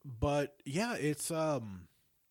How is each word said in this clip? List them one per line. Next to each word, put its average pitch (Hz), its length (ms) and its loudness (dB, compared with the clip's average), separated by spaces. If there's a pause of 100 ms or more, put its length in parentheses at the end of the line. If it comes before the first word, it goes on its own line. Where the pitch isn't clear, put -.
(180)
but 143 460 2
yeah, 202 300 0
it's, 147 360 0
um, 127 580 -2 (420)